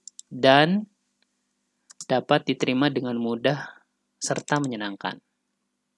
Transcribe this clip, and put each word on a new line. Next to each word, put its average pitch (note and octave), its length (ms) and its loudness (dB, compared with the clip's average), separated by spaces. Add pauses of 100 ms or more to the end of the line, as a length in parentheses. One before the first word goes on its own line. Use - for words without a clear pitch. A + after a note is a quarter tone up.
(320)
dan D3 560 4 (1200)
dapat C#3+ 400 2
diterima C3 400 0
dengan B2+ 320 -4
mudah A#2+ 640 -4 (320)
serta - 480 -4
menyenangkan. G2+ 560 -8 (800)